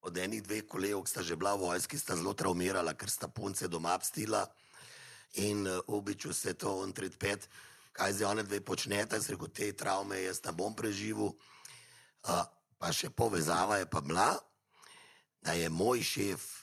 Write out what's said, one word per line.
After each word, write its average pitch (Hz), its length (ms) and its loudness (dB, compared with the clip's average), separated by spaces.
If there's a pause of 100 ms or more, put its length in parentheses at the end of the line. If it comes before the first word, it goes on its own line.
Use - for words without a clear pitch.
od 92 120 -8
enih 98 280 -2
dveh 104 220 -2
kolegov, 98 400 0
ki - 60 -2
sta - 120 -2
že 85 140 -2
bila 95 180 2
v 101 60 0
vojski, 90 360 0
sta - 200 -2
zelo 92 180 0
travmirala, 90 580 2
ker - 160 -8
sta - 200 -2
punce - 400 -4
doma 85 280 0
pstila. 107 460 0 (960)
In, 104 280 2
eh, 92 200 0
Ubiču 101 480 -2
se - 160 -2
je 90 80 0
to 101 200 0
on 95 160 -4
tret 92 240 -6
pet, 101 300 -2 (440)
kaj 101 220 0
zdaj 104 140 2
one 104 160 2
dve 101 180 0
počneta, 107 600 0
sem 101 160 -4
rekel, 87 120 -8
te 101 240 -2
travme 98 460 -2
jaz 92 240 -2
ne 110 100 -4
bom 98 220 -2
preživel. 107 560 0 (920)
Eh, 87 180 2 (380)
pa 85 80 0
še - 220 0
povezava 95 680 4
je 92 80 0
pa 80 140 0
bila, 87 340 4 (1080)
da 76 100 0
je 85 160 2
moj 104 320 4
šef 101 420 0 (200)